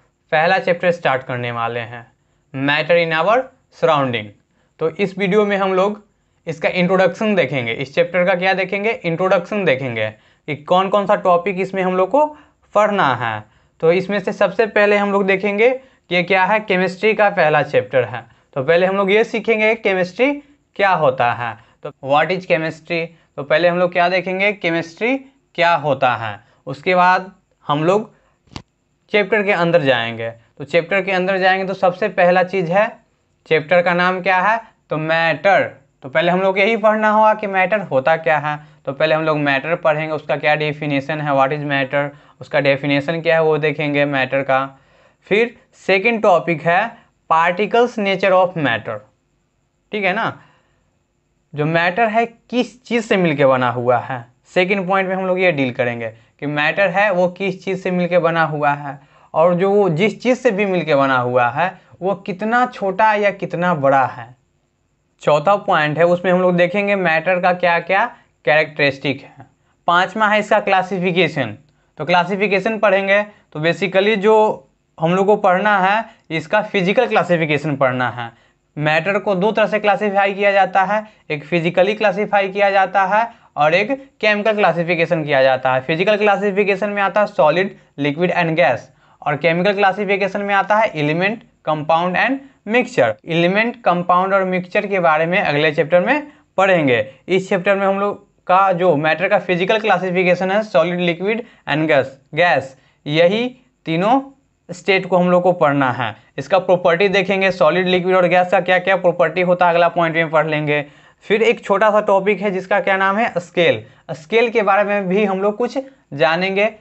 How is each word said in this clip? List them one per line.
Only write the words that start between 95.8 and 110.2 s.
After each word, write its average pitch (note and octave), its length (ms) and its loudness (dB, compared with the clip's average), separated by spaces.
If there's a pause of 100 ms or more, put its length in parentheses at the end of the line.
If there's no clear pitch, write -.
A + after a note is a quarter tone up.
में C#4+ 260 -2 (320)
पढ़ेंगे। D3 480 2 (220)
इस F#3+ 200 0
चैप्टर G3 280 0
में G3 100 -2
हम G3 140 0
लोग G3+ 220 -4 (240)
का F#3+ 280 4
जो F3 240 2
मैटर D#3 300 0
का G3+ 120 2
फिजिकल F#3 400 -2
क्लासिफिकेशन F#3 720 0
है G#3+ 120 0
सॉलिड, F3 380 0
लिक्विड F3+ 440 -4 (240)
and D#3 200 -2
गैस, C#3 280 0 (180)
गैस, D#3 420 0 (300)
यही F3 420 2 (380)
तीनों G3 340 2 (480)
स्टेट F#3+ 380 0
को F#3 100 0
हम F3+ 140 2
लोग F3+ 120 4
को F3+ 100 4
पढ़ना C#3+ 400 2
है। A2+ 220 -6 (240)
इसका F#3 200 0
प्रॉपर्टी F3+ 500 2
देखेंगे, F#3+ 420 0
सॉलिड, F3+ 380 2
लिक्विड F#3 280 0
और F3+ 120 4
गैस F3+ 220 2
का G3 100 2
क्या F#3 180 0
क्या F#3+ 180 0
प्रॉपर्टी F3 460 0
होता F3 240 2
है E3+ 60 4
अगला E3+ 160 4
पॉइंट E3+ 260 0
में E3 160 0